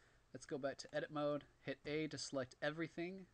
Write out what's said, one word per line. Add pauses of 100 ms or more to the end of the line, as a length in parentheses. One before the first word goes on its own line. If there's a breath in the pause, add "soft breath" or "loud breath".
(340 loud breath)
Let's
go
back
to
edit
mode. (160)
Hit
A
to
select
everything.